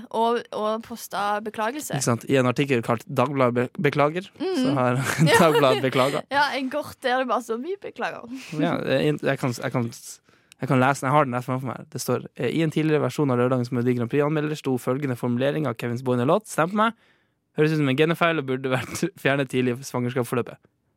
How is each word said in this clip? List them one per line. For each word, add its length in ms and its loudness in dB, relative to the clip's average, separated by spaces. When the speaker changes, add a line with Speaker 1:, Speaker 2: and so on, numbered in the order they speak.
Speaker 1:
og, 260 0
og 300 -4
postet 580 -6
beklagelse. 540 -6
Speaker 2:
Ikke 80 -4
sant? 240 0
I 100 4
en 80 4
artikkel 380 2
kalt 220 0
Dagbladet 460 2
be-, 160 -8
beklager, 400 0
Speaker 1:
Mm. 160 -2
Speaker 2:
så 180 0
har 220 2
<laughs> 320 2
Speaker 1:
Ja. 120 6
Speaker 2:
Dagbladet 440 6
beklaget. 480 2
Speaker 1:
Ja, 140 2
en 140 -4
kort 320 -8
der 180 0
det 80 -2
bare 160 -2
står, 180 -6
«Vi 200 -8
beklager.» 420 -8
Speaker 2:
Ja, 260 0
jeg, 360 0
jeg 180 0
kan, 120 0
jeg 200 -6
kan, 200 -2
jeg 80 -4
kan 100 4
lese 220 2
den, 80 0
jeg 80 4
har 80 6
den 100 -4
rett 100 -4
framfor 220 -4
meg. 240 -10
Det 100 -10
står, 260 -2
eh, 180 -2
«I 80 2
en 80 0
tidligere 320 2
versjon 280 0
av 60 2
lørdagens 340 2
Melodi 260 2
Grand 120 -2
Prix-anmelder 460 0
sto 220 -2
følgende 420 -2
formulering 480 0
av 80 -2
Kevin 240 -6
Boyne-låt, 480 0
stem 240 0
på 80 -4
meg, 140 2
høres 180 4
ut 20 0
som 120 2
en 80 0
genfeil 420 4
og 80 -2
burde 240 -2
vært 380 -2
<laughs> 120 -20
fjernet 300 2
tidlig 240 0
i 80 -10
svangerskapsforløpet. 720 -2